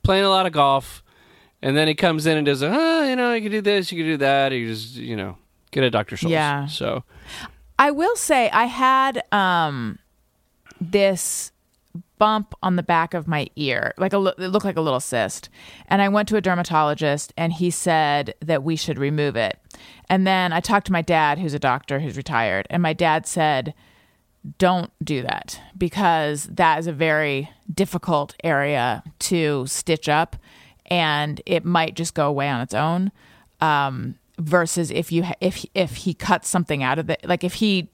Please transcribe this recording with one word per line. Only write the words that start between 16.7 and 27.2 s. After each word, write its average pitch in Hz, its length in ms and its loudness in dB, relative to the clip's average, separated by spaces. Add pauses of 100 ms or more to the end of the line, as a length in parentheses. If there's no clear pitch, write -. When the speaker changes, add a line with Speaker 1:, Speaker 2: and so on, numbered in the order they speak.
Speaker 2:
and 165 160 -2
he 175 180 0
said 147 680 0
that 147 220 0
we 160 120 0
should 156 220 -4
remove 143 380 0
it. - 240 -2 (500)
And 185 160 4
then 185 280 2
I 170 60 0
talked 202 280 0
to 185 60 -2
my 170 80 2
dad, 156 380 2
who's 165 140 -4
a 147 60 -4
doctor 135 400 -2
who's 143 180 -6
retired, 113 520 -2
and 175 140 0
my 160 100 0
dad 160 340 2
said, 151 460 0 (840)
"Don't 180 340 2 (120)
do 147 200 -2
that, - 360 -8 (180)
because 165 680 0
that 160 340 2
is 165 80 -6
a 170 60 -4
very 151 560 0 (240)